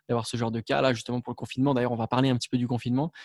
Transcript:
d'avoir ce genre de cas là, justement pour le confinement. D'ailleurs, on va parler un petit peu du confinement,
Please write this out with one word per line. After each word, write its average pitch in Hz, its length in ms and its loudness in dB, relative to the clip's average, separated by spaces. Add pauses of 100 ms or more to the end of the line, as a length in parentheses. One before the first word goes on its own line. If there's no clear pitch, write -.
d'avoir 117 200 0
ce 123 100 -4
genre 113 140 0
de 113 80 -2
cas 139 240 0
là, 131 100 4
justement 120 260 -4
pour 123 120 -6
le 123 40 -6
confinement. 131 380 0
D'ailleurs, 123 180 2
on 120 40 0
va 113 100 0
parler 131 240 4
un 127 60 4
petit 120 120 -4
peu 127 120 0
du 120 80 0
confinement, 123 440 0 (120)